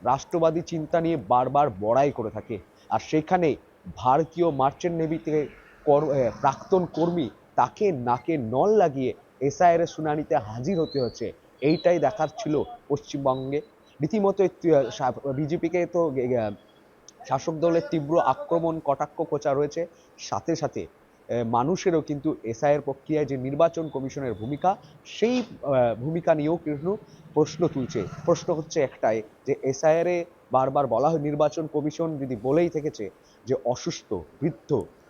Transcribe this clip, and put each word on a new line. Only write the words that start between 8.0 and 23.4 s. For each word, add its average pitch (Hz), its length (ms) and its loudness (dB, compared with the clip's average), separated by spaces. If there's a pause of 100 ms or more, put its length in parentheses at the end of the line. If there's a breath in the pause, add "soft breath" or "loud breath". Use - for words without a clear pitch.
নল 131 340 2
লাগিয়ে 139 440 2 (260)
এসআইআর 170 400 4
এর 170 60 2
শুনানিতে 156 500 -2
হাজির 127 440 -2
হতে 143 200 -2
হচ্ছে। 113 320 -4 (280)
এইটাই 165 380 4
দেখার 147 300 0 (100)
ছিল 151 240 -2 (260)
পশ্চিমবঙ্গে। 135 720 -2 (420)
রীতিমতো, 196 420 2
আহ, 156 460 2
সা-, 139 420 -4
বিজেপিকে 165 540 -2
তো, 170 300 0
এ, 123 200 0
আহ, 107 160 0 (760)
শাসক 135 240 -2
দলের 165 380 2
তীব্র 156 300 2
আক্রমণ, 165 640 0
কটাক্ষ, 147 380 -2
খোঁচা 147 320 -2
রয়েছে, 147 320 -2 (320 soft breath)
সাথে - 380 -4
সাথে 117 300 -6 (600)
মানুষেরও 151 540 0
কিন্তু 147 420 -4
এসআইআর 143 380 0
প্রক্রিয়ায় 147 460 -2
যে 135 100 -4
নির্বাচন 147 520 0